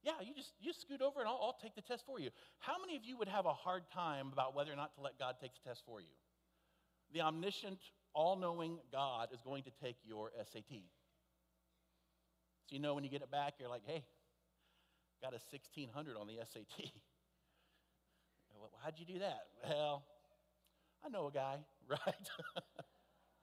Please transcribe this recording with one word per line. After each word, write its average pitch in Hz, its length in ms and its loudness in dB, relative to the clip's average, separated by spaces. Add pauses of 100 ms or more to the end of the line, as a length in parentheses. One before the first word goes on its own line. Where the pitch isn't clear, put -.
"Yeah, 302 180 2
you 247 140 -8
just, - 240 -12
you 262 140 -4
scoot 269 280 -4
over 277 200 4
and 214 60 4
I'll, 240 140 4
I'll 226 180 2
take 220 140 -10
the 214 80 -10
test - 240 -4
for 262 140 -6
you." 139 100 0 (300)
How 320 180 0
many 381 180 -2
of 233 80 -4
you 247 140 -8
would 214 100 2
have 190 200 6
a 151 60 8
hard 180 360 0
time 143 420 2
about 135 220 4
whether 147 180 4
or 143 40 -2
not 147 180 -2
to 143 80 -12
let 135 160 -2
God 127 240 0
take 127 140 -8
the - 120 -12
test 120 200 -6
for 113 120 -8
you? 80 140 -14 (1000)
The 165 80 2
omniscient, 175 580 2 (340)
all-knowing 170 680 4 (120)
God 131 420 4
is 117 80 -12
going 135 220 -4
to 131 80 -12
take 123 320 -4
your 110 340 -4
S 107 160 -6
A 110 80 -6
T. 101 260 -12 (1800)
So 139 80 -6
you 139 40 0
know 147 140 4
when 143 100 0
you 135 60 -2
get 139 140 -2
it 127 80 -6
back, 143 280 2
you're 123 100 -4
like, 120 160 -4
"Hey, 151 200 -2 (1120)
got 127 140 -4
a 117 60 -8
sixteen 143 500 -8
hundred 139 260 -4
on 104 120 -4
the 110 120 -6
S - 160 -8
A 110 80 -8
T." - 300 -8
<laughs> - 1600 -20
"Well, 107 160 -16 (140)
how'd 160 160 -4
you 170 60 -10
do 180 120 -6
that?" 180 300 -2 (160)
"Well, 147 420 4 (1000)
I 302 60 -4
know 196 160 0
a 139 60 -2
guy," 139 340 0 (100)
<laughs> - 120 -20
right? 147 420 0 (1120)